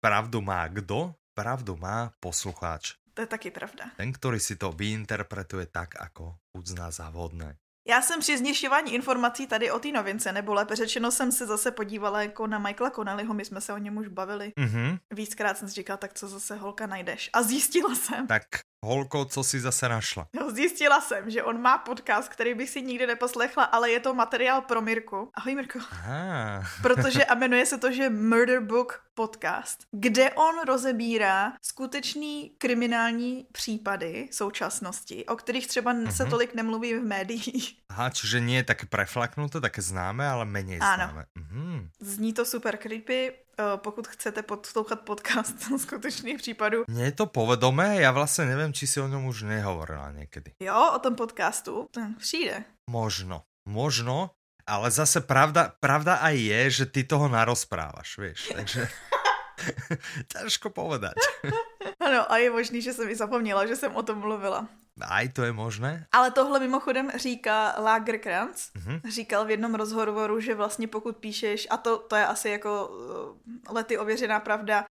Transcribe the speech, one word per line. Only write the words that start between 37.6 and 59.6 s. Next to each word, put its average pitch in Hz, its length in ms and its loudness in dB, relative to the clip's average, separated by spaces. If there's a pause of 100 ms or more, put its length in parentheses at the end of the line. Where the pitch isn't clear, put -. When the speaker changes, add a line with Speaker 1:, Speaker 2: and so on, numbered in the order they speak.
Speaker 1:
Aha, 117 200 -2
čiže 110 280 0
nie 120 240 4
je - 80 2
taky - 160 2
preflaknuté, 123 720 -2
také 120 240 -2
známé, 95 480 -2
ale 120 160 0
menej 98 360 -4
Speaker 2:
Ano. 196 140 4 (140)
Speaker 1:
známé. 73 140 -12 (160)
Mhm. 107 500 -8 (100)
Speaker 2:
Zní 208 340 -4
to 240 120 0
super 226 320 -4
creepy. 254 560 -4 (260)
Eh, 202 180 0
pokud 208 300 -8
chcete 214 340 -6
poslouchat 208 600 -4
podcast 208 520 -2
<laughs> - 200 -6
o 277 40 0
skutečných 247 600 -6
případů. 226 520 0
Speaker 1:
Mne 117 160 -2
je 139 120 2
to 214 120 4
povedomé, 131 720 6
ja 135 80 10
vlastne 143 400 2
neviem, 143 240 0
či - 160 -4
si - 80 0
o 139 120 0
ňom 135 200 -2
už 107 160 -4
nehovorila 82 640 -2
niekedy. 73 480 -14
Speaker 2:
Jo, 220 400 4
o - 40 0
tom 254 160 2
podcastu? 226 760 -2
Ten 220 240 -6
přijde. 254 480 -4 (240)
Speaker 1:
Možno, 101 560 -2 (240)
možno, 127 640 0 (360)
ale 104 240 2
zase 156 280 4
pravda, 143 480 6 (120)
pravda 151 400 4
aj 156 160 4
je, 110 320 4
že 131 200 2
ty 135 160 0
toho 147 240 4
narozprávaš, 113 880 0
vieš, 95 400 -8
takže 120 320 -4
<laughs> - 640 -2 (800)